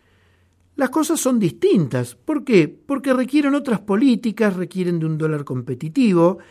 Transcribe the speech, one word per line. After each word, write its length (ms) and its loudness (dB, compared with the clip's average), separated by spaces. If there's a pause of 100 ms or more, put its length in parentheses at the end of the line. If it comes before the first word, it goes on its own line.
(760)
las 160 -2
cosas 280 0
son 220 2
distintas. 720 0
¿Por 300 -4
qué? 240 2
Porque 440 -4
requieren 440 0
otras 240 -2
políticas, 760 0
requieren 460 -4
de 60 -2
un 120 -4
dólar 240 -2
competitivo, 960 0 (120)